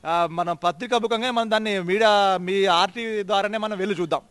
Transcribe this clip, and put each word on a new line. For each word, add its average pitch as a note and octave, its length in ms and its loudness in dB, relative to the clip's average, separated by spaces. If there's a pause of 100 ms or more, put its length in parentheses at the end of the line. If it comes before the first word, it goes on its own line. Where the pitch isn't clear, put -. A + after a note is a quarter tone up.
ఆ, E3+ 260 0
మన E3+ 200 -4
పత్రికా F3 460 -2
ముఖంగా A3+ 340 -2
మనం A3+ 200 0
దాన్ని G#3+ 280 0
మీడియా, G3 580 4
మీ F#3+ 280 0
ఆర్టీ G3+ 580 0
ద్వారానే G3+ 340 -2
మనం G#3+ 200 -6
వెళ్ళి F#3+ 240 -2
చూద్దాం. D#3 300 -2